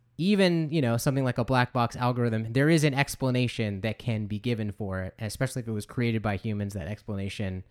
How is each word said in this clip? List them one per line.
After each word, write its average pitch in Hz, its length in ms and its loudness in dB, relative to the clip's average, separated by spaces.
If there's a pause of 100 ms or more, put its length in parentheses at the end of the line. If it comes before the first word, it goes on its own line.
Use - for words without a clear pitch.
(180)
even, 175 520 4
you 160 100 2
know, 117 160 2
something 135 280 2
like 123 140 0
a 120 60 0
black 127 280 2
box 120 240 0
algorithm, 120 560 0
there 139 180 4
is 160 140 6
an 143 100 2
explanation 123 880 0
that 110 160 -4
can 107 280 -2
be 104 120 -4
given 107 340 -2
for 95 300 -6
it, 92 160 -8
especially 123 420 -4
if 113 80 -8
it 113 40 -4
was 104 140 -4
created 117 360 0
by 101 140 -2
humans, 104 380 -4
that 82 140 -6
explanation 98 800 -6